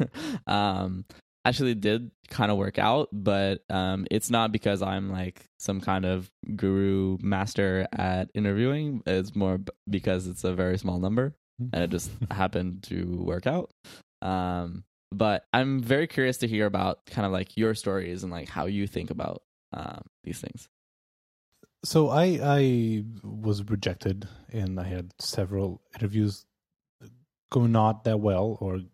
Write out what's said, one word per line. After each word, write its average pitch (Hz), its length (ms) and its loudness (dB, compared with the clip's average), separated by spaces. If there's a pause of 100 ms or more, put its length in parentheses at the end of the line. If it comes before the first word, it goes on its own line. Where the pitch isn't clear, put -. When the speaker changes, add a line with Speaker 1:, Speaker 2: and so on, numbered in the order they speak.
(160)
Speaker 1:
<laughs> 294 300 -8
um, 95 580 0 (400)
actually 123 300 2
did 110 360 0 (180)
kinda 104 260 0
work 98 240 -2
out, 117 340 4
but, 98 580 0
um, 95 400 0
it's 107 180 0
not 113 240 2
because 101 300 0
I'm, 98 280 -2
like, 92 340 -6 (140)
some 98 220 -4
kind 95 240 0
of 92 260 0 (260)
guru 98 680 2
master 98 680 0
at 92 420 0
interviewing. 123 720 0
It's 95 280 0
more 95 240 2
b-, 98 140 -8 (160)
because 92 380 0
it's 90 180 -8
a 92 80 2
very 92 260 2
small 90 200 -2
number 117 360 0 (280)
Speaker 2:
Mm. 123 100 -6
Speaker 1:
and 85 120 0
it 87 60 0
just - 200 -4 (100)
Speaker 2:
<laughs> - 100 -4
Speaker 1:
happened 92 540 -2
to 90 380 -4
work 87 240 -2
out. 165 240 -2 (500)
Um, 90 640 -4 (260)
but 101 440 0
I'm 131 260 4
very 135 260 2
curious 127 320 0
to 117 100 0
hear 107 180 4
about 95 400 0
kind 104 180 -2
of, 95 80 0
like, 92 240 -2
your 110 180 2
stories 92 500 -4
and, 90 80 -6
like, 80 160 -8
how 78 180 -2
you 101 220 0
think 87 220 -6
about, - 320 -6 (300)
um, - 300 -10 (220)
these - 160 -8
things. - 280 -12 (1160)
Speaker 2:
So 156 240 4
I, 160 340 4
I 123 640 4 (180)
was 104 480 -2
rejected 98 560 -2 (260)
and 95 280 -2
I 90 40 -4
had 92 360 -6
several 95 600 -4 (140)
interviews 104 500 0 (1080)
going 117 220 4
not 110 320 4
that 110 140 2
well 104 420 2
or 95 200 -4 (140)